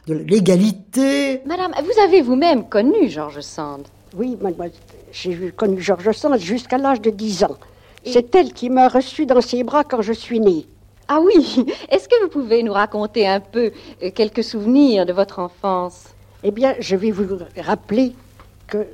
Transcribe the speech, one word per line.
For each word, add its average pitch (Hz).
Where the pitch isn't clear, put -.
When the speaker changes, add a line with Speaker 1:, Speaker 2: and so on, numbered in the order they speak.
Speaker 1:
de 160
l'égalité. 214
Speaker 2:
Madame, 359
vous 427
avez 370
vous-même 254
connu 262
George 151
Sand ? 143
Speaker 3:
Oui, 233
mademoiselle, 175
j'ai 175
connu 190
George 180
Sand 277
jusqu'à 233
l'âge 277
de 220
dix 202
ans. 143
Speaker 2:
Et 254
Speaker 3:
C'est 240
elle 320
qui 247
m'a 254
reçue 269
dans 254
ses 247
bras 285
quand 247
je 214
suis 226
née. 185
Speaker 2:
Ah 294
oui ? 330
<laughs> -
Est-ce -
que 480
vous 359
pouvez 233
nous 214
raconter 208
un 196
peu, 220
euh, 185
quelques 220
souvenirs 226
de 175
votre 196
enfance ? 180
Speaker 3:
Eh 202
bien, 254
je 196
vais 214
vous 190
rappeler 214
que 208